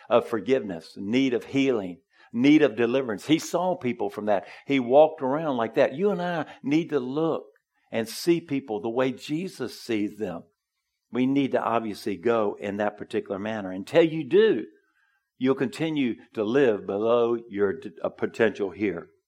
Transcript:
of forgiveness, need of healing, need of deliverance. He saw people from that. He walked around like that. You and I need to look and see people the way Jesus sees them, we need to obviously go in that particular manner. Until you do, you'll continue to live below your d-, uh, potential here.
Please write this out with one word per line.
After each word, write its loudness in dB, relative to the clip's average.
of 4
forgiveness, -2
need 0
of -2
healing, -2
need 6
of 4
deliverance. 0
He 4
saw -2
people -4
from -8
that. 0
He 2
walked 6
around -2
like -2
that. 4
You 0
and -4
I -4
need 0
to 0
look -2
and -4
see 0
people -6
the -6
way 0
Jesus -8
sees -4
them, -8
we 0
need 0
to 0
obviously -2
go 0
in -6
that -2
particular -6
manner. -6
Until 2
you 0
do, 2
you'll 2
continue -2
to -2
live 2
below 2
your 0
d-, -10
uh, -2
potential 0
here. -4